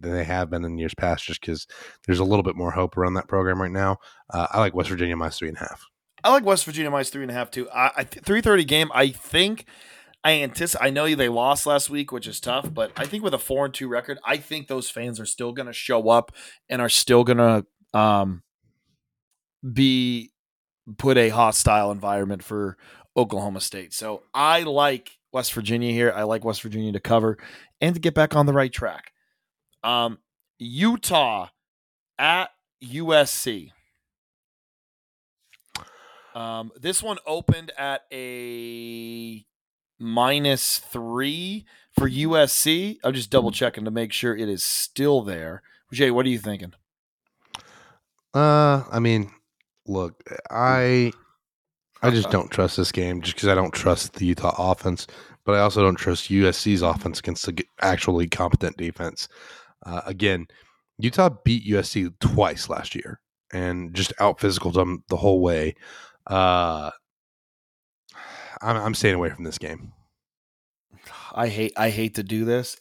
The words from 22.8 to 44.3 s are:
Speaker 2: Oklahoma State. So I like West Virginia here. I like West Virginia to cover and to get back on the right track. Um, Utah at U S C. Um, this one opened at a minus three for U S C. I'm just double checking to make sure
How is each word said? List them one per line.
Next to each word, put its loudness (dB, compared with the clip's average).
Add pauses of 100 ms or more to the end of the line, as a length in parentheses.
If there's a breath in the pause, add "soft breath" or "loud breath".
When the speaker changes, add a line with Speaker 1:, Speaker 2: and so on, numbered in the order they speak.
Speaker 2:
Oklahoma -2
State. -10
So -8 (100)
I 4
like 0 (140)
West -4
Virginia -2
here. 4
I -2
like -2
West -4
Virginia -6
to -6
cover 2 (420 loud breath)
and 0
to -6
get 0
back 2
on 6
the 2
right 2
track. -8 (720)
Um, 0 (400)
Utah 0 (720)
at 2 (300)
U -4
S 6
C. -6 (2500 loud breath)
Um, -8
this -4
one -6
opened 0
at -4 (100)
a -12 (540)
minus 0
three -6 (280 soft breath)
for 0
U 0
S 6
C. 0
I'm 0
just -6
double 4
checking -2
to -4
make -4
sure -2